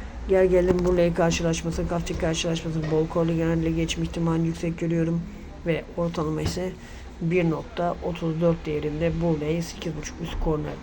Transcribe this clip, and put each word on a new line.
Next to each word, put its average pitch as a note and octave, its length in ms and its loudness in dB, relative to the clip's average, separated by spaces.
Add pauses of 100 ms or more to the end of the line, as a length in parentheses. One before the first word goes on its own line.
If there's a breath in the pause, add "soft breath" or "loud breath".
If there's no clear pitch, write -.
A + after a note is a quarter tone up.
(300 loud breath)
Gel F#3+ 180 6
gelelim F3+ 380 4
Burley E3+ 280 4
karşılaşması, E3+ 720 0
Kaftik E3+ 340 -2
karşılaşması, E3 580 -2 (120)
bol D#3+ 160 4
korlu E3 280 2
genelde E3 360 2
geçme E3 320 0
ihtimalini E3 440 0
yüksek E3 300 -2
görüyorum E3+ 440 2 (440 loud breath)
ve E3 180 0 (140)
ortalama E3+ 440 -2
ise F3+ 300 -4 (500 loud breath)
bir E3+ 280 2
nokta E3+ 540 -2
otuz E3+ 380 -2
dört E3 240 4
değerinde D3+ 460 0 (100)
Burley D#3+ 400 2
sekiz E3+ 360 -6
buçuk - 260 -10
üst - 200 -6
korner D3+ 400 0